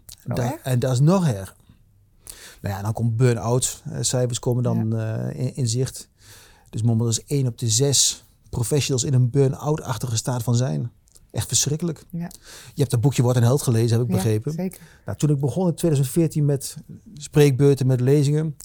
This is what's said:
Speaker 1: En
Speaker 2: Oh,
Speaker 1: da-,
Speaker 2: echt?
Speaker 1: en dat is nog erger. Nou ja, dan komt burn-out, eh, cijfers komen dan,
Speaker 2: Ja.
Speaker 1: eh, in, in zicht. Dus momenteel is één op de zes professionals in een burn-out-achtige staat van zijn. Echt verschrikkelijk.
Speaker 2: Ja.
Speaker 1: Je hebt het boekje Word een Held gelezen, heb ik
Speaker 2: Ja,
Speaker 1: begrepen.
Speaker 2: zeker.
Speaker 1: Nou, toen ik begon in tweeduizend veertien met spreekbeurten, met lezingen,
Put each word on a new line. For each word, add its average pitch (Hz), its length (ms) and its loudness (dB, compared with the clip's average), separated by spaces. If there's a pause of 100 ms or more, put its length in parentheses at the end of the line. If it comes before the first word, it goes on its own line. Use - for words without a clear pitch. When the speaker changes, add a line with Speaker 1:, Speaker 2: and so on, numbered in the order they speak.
(240)
Speaker 1:
En - 60 -6
Speaker 2:
Oh, - 60 -4
Speaker 1:
da-, 123 60 -2 (100)
Speaker 2:
echt? 320 100 -10
Speaker 1:
en 127 160 0
dat 127 140 0
is 120 80 2
nog 170 280 4
erger. 95 260 -6 (1080)
Nou 101 120 -4
ja, 98 80 -8
dan 107 100 -2
komt 113 240 -2
burn-out, 120 760 0
eh, - 100 -10
cijfers 123 380 -2
komen 123 240 -2
dan, 113 280 0
Speaker 2:
Ja. 113 380 -4
Speaker 1:
eh, 139 180 -8
in, - 100 -6
in 123 120 -2
zicht. 123 400 -4 (640)
Dus 113 120 -6
momenteel 117 260 2
is 113 160 -2
één 139 220 0
op 117 120 -6
de 117 100 -2
zes 127 560 0 (260)
professionals 127 540 -2
in 147 100 0
een 123 160 4
burn-out-achtige 135 840 -2
staat 120 260 -4
van 120 120 2
zijn. 131 360 0 (400)
Echt - 180 -6
verschrikkelijk. 151 600 -2
Speaker 2:
Ja. 170 180 -8 (460)
Speaker 1:
Je - 60 -2
hebt 135 120 -2
het 120 80 0
boekje 131 220 2
Word 123 140 2
een 123 60 4
Held 123 200 4
gelezen, 117 360 2
heb 123 80 0
ik 185 60 -4
Speaker 2:
Ja, 185 40 2
Speaker 1:
begrepen. 117 360 0
Speaker 2:
zeker. 180 280 -6 (240)
Speaker 1:
Nou, - 140 -10
toen 151 120 2
ik 147 100 2
begon 147 280 0
in 160 60 2
tweeduizend 139 400 0
veertien 160 300 2
met 143 320 -2 (380)
spreekbeurten, 143 720 4
met 127 140 2
lezingen, 147 640 2